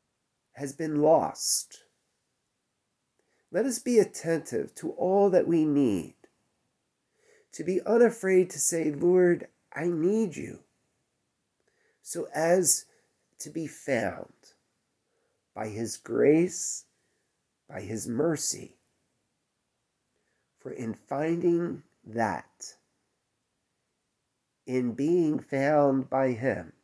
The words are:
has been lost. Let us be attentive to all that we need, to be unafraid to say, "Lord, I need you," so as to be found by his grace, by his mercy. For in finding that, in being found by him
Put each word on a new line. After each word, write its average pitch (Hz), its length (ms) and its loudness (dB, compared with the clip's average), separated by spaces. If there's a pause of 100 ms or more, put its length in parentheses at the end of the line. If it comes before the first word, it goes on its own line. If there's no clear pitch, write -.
(520)
has 135 200 -10
been 151 300 -4
lost. - 800 0 (1700)
Let 208 160 0
us 240 120 -4
be 247 200 0
attentive 160 760 0
to - 160 -8
all 196 380 2
that - 160 4
we 165 180 2
need, 131 500 0 (1400)
to - 100 -10
be 185 200 -2
unafraid 196 680 4
to - 80 -10
say, 160 320 -2
"Lord, 175 560 4 (260)
I 160 160 -4
need 175 480 0
you," - 280 -12 (1400)
so 165 320 -10
as 175 520 2 (520)
to 151 120 -16
be 160 180 -8
found 113 640 -4 (1200)
by 110 140 -8
his 110 280 -8
grace, 143 880 0 (840)
by - 140 -12
his 104 260 -8
mercy. 143 680 -4 (1800)
For - 140 -14
in 113 220 -8
finding 170 880 -2 (200)
that, 107 720 -6 (1900)
in 127 280 -2
being 156 440 0
found 139 720 0
by 131 220 0
him 107 400 -4 (120)